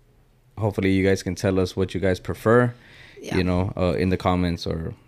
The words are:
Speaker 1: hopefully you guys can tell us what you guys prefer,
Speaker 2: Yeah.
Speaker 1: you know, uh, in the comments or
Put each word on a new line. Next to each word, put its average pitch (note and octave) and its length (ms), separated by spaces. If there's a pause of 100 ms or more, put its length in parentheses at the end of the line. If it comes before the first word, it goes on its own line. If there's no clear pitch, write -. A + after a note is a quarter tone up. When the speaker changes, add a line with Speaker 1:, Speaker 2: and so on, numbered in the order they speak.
(580)
Speaker 1:
hopefully G2 340
you F#2+ 140
guys F#2+ 180
can F2+ 120
tell F#2+ 240
us F#2 160
what F#2 180
you F#2 60
guys F#2 200
prefer, A#2+ 540 (480)
Speaker 2:
Yeah. - 160
Speaker 1:
you F2+ 60
know, F2+ 320
uh, F2+ 220
in F2 120
the F#2 80
comments F2+ 500
or E2 260 (140)